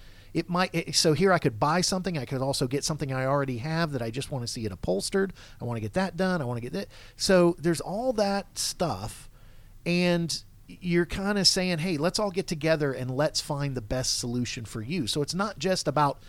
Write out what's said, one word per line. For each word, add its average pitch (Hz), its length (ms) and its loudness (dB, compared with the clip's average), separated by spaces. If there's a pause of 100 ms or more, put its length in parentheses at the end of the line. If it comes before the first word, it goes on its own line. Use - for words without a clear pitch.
(320)
it - 160 -2
might, 180 260 0
it, 165 200 -4
so 165 180 4
here 185 200 4
I 170 60 6
could 117 220 0
buy 160 220 2
something. 180 340 -2
I 131 80 -4
could 127 160 -4
also 135 260 0
get 135 180 -2
something 147 280 -4
I 131 140 0
already 135 320 0
have 160 340 -2
that 131 100 -2
I 117 80 -4
just 123 200 -6
wanna 123 160 -6
see 113 180 -6
it 101 80 -2
upholstered. 190 600 -2 (260)
I - 60 -10
wanna 117 140 -4
get 104 120 -4
that 185 240 -2
done. 185 240 0
I 139 60 -4
wanna 120 160 -4
get 127 100 -8
that. 196 160 -6 (280)
So 175 420 6
there's 160 240 0
all 233 320 -2
that 202 440 0
stuff, 107 720 -4 (580)
and 175 560 2 (240)
you're 175 400 2
kinda 196 380 0
saying, 180 340 4
"Hey, 165 180 0
let's 160 220 2
all 208 140 0
get 180 160 -2
together 151 440 2
and 127 240 -4
let's 147 240 2
find 139 360 -2
the 127 40 -4
best 131 380 -2
solution 120 460 -2
for 110 180 -8
you." 139 240 -2
So 147 160 0
it's 143 120 -4
not 196 260 -2
just 180 260 0
about 143 320 2 (100)